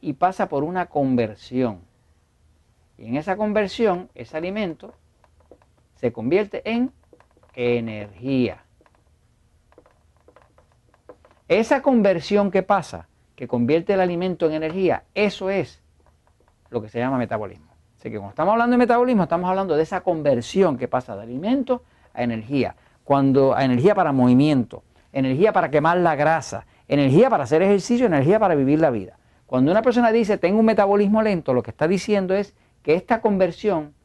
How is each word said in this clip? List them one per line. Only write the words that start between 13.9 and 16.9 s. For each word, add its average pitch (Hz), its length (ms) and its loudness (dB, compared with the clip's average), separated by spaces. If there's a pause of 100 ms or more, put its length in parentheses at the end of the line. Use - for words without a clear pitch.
el 190 80 2
alimento 175 460 -2
en 151 60 0
energía, 160 500 -2 (100)
eso 196 380 -2
es 180 320 -6 (880)
lo 120 100 -6
que 107 80 -14
se 120 80 -10